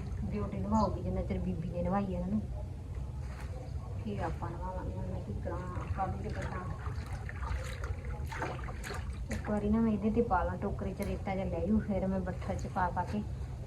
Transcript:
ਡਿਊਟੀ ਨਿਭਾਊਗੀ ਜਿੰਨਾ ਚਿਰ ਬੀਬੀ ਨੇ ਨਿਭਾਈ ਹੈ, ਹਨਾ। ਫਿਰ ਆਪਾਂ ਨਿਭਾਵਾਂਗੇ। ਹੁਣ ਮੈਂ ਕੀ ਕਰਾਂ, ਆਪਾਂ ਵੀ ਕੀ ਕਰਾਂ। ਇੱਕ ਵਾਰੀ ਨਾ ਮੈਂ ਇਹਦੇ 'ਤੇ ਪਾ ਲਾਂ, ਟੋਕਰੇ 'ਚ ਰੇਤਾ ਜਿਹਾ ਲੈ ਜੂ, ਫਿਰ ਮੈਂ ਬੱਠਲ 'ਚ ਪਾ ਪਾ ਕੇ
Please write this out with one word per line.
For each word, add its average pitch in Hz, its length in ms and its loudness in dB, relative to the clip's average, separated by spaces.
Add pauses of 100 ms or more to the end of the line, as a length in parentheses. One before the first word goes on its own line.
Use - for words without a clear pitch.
(260)
ਡਿਊਟੀ 202 340 -2
ਨਿਭਾਊਗੀ 202 420 4
ਜਿੰਨਾ 180 200 2
ਚਿਰ 185 180 0
ਬੀਬੀ 175 300 0
ਨੇ 175 120 0
ਨਿਭਾਈ 185 340 2
ਹੈ, 180 80 0
ਹਨਾ। 208 160 2 (1600)
ਫਿਰ 202 180 -2
ਆਪਾਂ - 280 -2
ਨਿਭਾਵਾਂਗੇ। - 440 -4
ਹੁਣ - 140 -2
ਮੈਂ - 140 -2
ਕੀ 196 120 -4 (100)
ਕਰਾਂ, 175 140 -2
ਆਪਾਂ 185 500 -2
ਵੀ 196 160 -2
ਕੀ 214 60 -2
ਕਰਾਂ। 190 340 -2 (2750)
ਇੱਕ - 180 -2
ਵਾਰੀ 208 200 4
ਨਾ 220 100 8
ਮੈਂ 226 120 6
ਇਹਦੇ 208 180 2
'ਤੇ 233 120 6
ਪਾ 180 220 4
ਲਾਂ, 175 140 0
ਟੋਕਰੇ 196 360 -2
'ਚ 202 80 -4
ਰੇਤਾ 190 340 0
ਜਿਹਾ 190 100 2
ਲੈ 170 200 0
ਜੂ, 214 140 6
ਫਿਰ 190 280 2
ਮੈਂ 190 120 2
ਬੱਠਲ 180 360 -2
'ਚ - 120 -2
ਪਾ 180 220 2
ਪਾ 180 140 0
ਕੇ 208 180 0 (460)